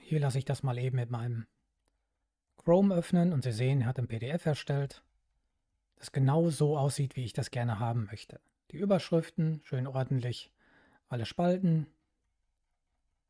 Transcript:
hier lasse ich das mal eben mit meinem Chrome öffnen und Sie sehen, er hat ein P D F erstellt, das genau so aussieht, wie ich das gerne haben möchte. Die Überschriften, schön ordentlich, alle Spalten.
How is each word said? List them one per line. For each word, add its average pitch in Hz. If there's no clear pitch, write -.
hier 156
lasse 135
ich 135
das -
mal 127
eben 127
mit 120
meinem 117
Chrome 190
öffnen 175
und 139
Sie 123
sehen, 131
er 110
hat 120
ein 117
P 117
D 117
F 170
erstellt, 139
das -
genau 147
so 147
aussieht, 139
wie 127
ich 104
das -
gerne 120
haben 117
möchte. -
Die 151
Überschriften, 165
schön 127
ordentlich, 127
alle 120
Spalten. 175